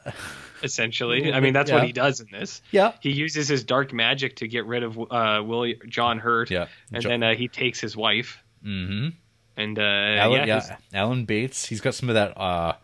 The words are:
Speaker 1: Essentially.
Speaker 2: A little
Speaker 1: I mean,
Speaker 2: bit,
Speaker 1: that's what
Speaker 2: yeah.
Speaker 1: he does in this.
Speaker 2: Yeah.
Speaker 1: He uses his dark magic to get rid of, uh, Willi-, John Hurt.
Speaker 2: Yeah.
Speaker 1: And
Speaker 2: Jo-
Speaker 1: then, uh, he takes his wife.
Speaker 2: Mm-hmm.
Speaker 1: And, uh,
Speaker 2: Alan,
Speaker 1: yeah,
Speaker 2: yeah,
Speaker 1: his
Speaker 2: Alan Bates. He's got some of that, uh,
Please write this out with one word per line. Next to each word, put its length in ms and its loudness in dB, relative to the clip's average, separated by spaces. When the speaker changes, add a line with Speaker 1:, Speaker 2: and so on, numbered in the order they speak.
Speaker 1:
Essentially. 560 -2
Speaker 2:
A 60 2
little 120 2
Speaker 1:
I 40 4
mean, 120 6
Speaker 2:
bit, 80 4
Speaker 1:
that's 120 2
what 100 6
Speaker 2:
yeah. 40 4
Speaker 1:
he 60 -2
does 280 2
in 120 -18
this. 380 -10
Speaker 2:
Yeah. 300 4
Speaker 1:
He 120 -2
uses 360 -2
his 160 0
dark 280 0
magic 440 0
to 120 -6
get 180 -4
rid 160 -2
of, 160 -6
uh, 460 0
Willi-, 340 -2
John 300 0
Hurt. 320 0
Speaker 2:
Yeah. 160 -2
Speaker 1:
And 100 -4
Speaker 2:
Jo- 60 -2
Speaker 1:
then, 140 0
uh, 120 4
he 140 -2
takes 320 -2
his 160 -6
wife. 460 0
Speaker 2:
Mm-hmm. 440 -4
Speaker 1:
And, 220 -4
uh, 40 0
Speaker 2:
Alan, 580 4
Speaker 1:
yeah, 60 0
Speaker 2:
yeah, 140 2
Speaker 1:
his 100 -8
Speaker 2:
Alan 340 -2
Bates. 400 -2
He's 140 -6
got 140 -2
some 140 -4
of 60 2
that, 240 2
uh, 460 0